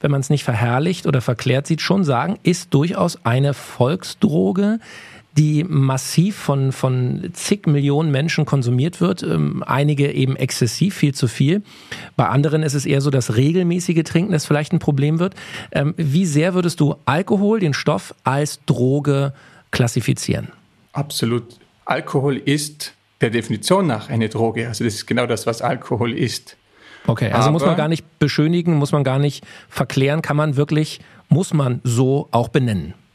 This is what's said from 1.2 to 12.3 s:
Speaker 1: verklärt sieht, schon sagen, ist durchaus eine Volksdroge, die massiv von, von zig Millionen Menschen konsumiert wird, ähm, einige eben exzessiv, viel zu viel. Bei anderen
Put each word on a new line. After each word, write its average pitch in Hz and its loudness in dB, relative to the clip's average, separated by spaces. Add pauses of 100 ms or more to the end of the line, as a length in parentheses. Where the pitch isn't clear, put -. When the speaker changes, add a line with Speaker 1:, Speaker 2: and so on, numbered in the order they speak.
Speaker 1:
verklärt 127 0
sieht, 160 -2
schon 196 2
sagen, 143 0
ist - 0
durchaus 175 0
eine 131 2
Volksdroge, 190 0 (580)
die 151 4
massiv 151 0
von, 135 0
von 127 -2
zig - -2
Millionen 143 2
Menschen 147 0
konsumiert 131 0
wird, 175 0
ähm, 151 -2
einige 143 2
eben 135 0
exzessiv, 135 -2
viel 139 0
zu - -2
viel. 156 0 (540)
Bei 117 2
anderen 147 2